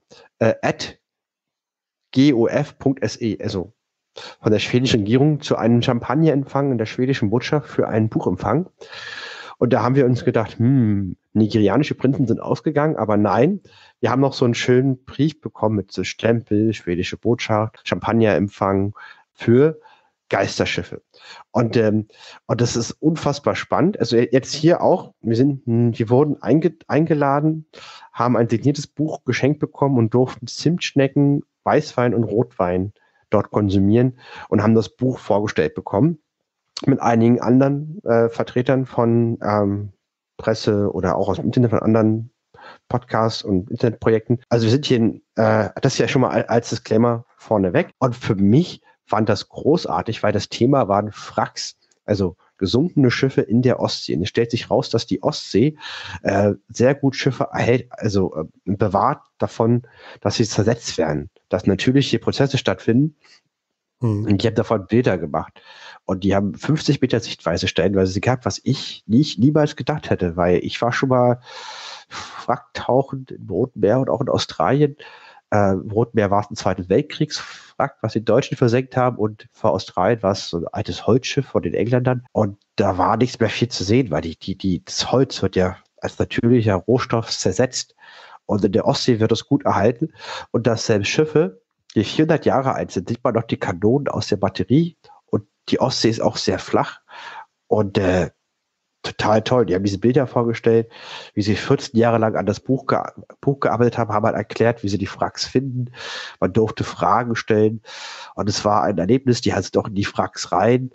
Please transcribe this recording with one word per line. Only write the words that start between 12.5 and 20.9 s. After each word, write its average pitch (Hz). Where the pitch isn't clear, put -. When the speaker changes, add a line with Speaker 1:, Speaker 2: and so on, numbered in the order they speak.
Speaker 1:
aber 107
nein, 110
wir 110
haben 127
noch 135
so -
einen 117
schönen 127
Brief -
bekommen 107
mit 95
so 92
Stempel, 110
schwedische 87
Botschaft, 110
Champagnerempfang 98
für 143
Geisterschiffe. -